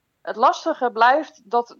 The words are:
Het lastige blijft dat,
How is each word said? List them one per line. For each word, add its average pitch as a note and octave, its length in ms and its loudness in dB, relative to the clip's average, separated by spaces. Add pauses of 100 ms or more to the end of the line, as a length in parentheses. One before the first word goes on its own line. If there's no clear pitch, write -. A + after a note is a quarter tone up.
(220)
Het G3 140 -10
lastige C#4 560 -2
blijft B3 520 0
dat, A#3 340 -4